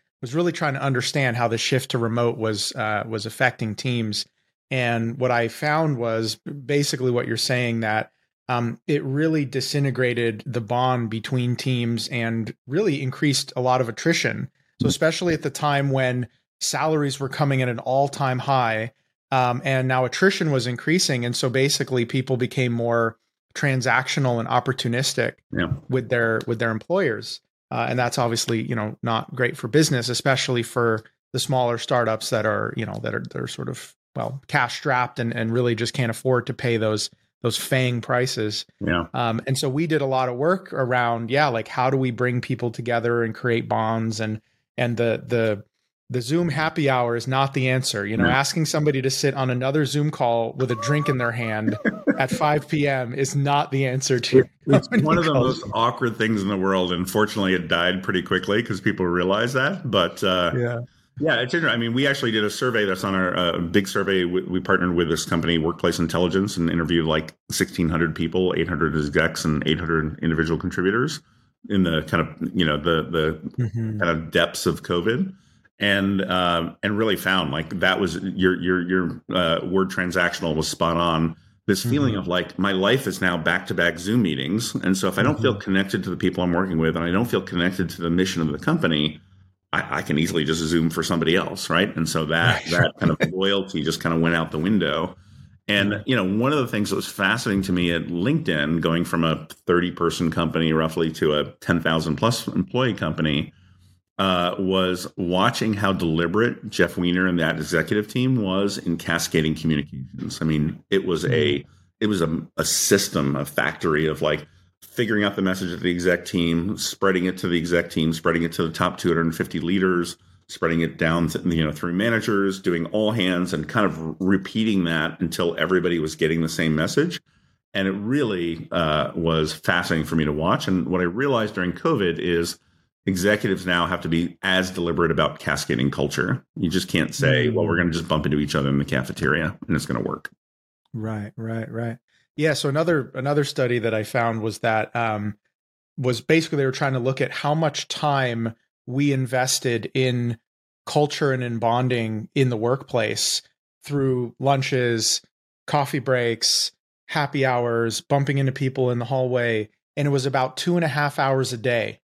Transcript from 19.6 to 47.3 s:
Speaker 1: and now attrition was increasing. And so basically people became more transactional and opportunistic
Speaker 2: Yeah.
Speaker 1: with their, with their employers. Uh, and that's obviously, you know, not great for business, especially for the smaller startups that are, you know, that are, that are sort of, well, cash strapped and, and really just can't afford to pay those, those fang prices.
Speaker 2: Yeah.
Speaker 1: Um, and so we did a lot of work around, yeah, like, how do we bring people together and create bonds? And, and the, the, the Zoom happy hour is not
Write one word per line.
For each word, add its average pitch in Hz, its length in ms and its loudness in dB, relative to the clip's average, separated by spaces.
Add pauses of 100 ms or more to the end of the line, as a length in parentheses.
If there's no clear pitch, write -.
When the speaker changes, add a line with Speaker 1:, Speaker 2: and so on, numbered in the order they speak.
Speaker 1:
and 131 240 0
now 127 180 2
attrition 175 460 2
was 123 160 2
increasing. 131 560 0
And 120 120 -2
so 135 140 0
basically 131 560 2
people 131 300 0
became 123 380 0
more 117 440 0 (380)
transactional 131 840 2
and 113 100 -4
opportunistic 123 840 0 (160)
Speaker 2:
Yeah. - 220 0 (160)
Speaker 1:
with 120 200 -2
their, 117 380 2
with 113 120 -2
their 113 120 0
employers. 117 680 -2 (320)
Uh, 120 180 -2
and 123 80 0
that's 120 200 0
obviously, 117 440 0
you 127 140 -4
know, 107 280 -4
not 117 320 -2
great 127 200 0
for - 120 -8
business, 135 420 2
especially 123 540 0
for 117 400 2 (280)
the 127 80 -2
smaller 123 380 0
startups 113 540 0
that 110 140 0
are, 107 300 0
you 110 100 -2
know, 107 180 -8
that - 120 -4
are, - 160 -4
that - 100 -6
are - 60 -4
sort - 220 -8
of, - 260 -12 (200)
well, 123 320 -6
cash 127 300 0
strapped 127 400 -2
and, 117 160 -2
and 113 180 -2
really 120 220 2
just 117 200 -4
can't 117 180 0
afford 127 360 0
to 127 60 -6
pay 117 240 0
those, 107 320 0 (320)
those 117 160 -2
fang 127 420 0
prices. 123 640 -2 (140)
Speaker 2:
Yeah. 85 260 0 (100)
Speaker 1:
Um, 117 320 -2
and 135 100 -2
so 147 120 -2
we 156 180 -2
did 151 140 0
a 139 40 0
lot 131 240 0
of 123 60 -6
work 180 360 -2
around, 120 600 0
yeah, 143 160 4
like, 113 200 -2
how 131 220 0
do 135 80 2
we 131 140 2
bring 123 280 0
people 120 300 -4
together 117 540 0
and 110 100 -2
create 117 340 0
bonds? 113 520 0
And, 110 200 -4 (380)
and 120 200 0
the, 117 280 0
the, 113 380 0 (480)
the 123 100 -2
Zoom 160 280 0
happy 156 420 0
hour 120 240 2
is 117 120 -4
not 135 280 0